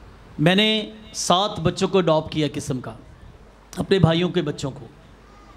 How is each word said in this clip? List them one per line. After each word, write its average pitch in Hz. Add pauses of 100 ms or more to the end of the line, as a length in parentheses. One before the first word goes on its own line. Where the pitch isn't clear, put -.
(400)
मैंने 208 (200)
सात 190
बच्चों 175
को 185
अडॉप्ट 156
किया 151
किस्म 139
का, 113 (840)
अपने 190
भाइयों 165
के 165
बच्चों 147
को, - (680)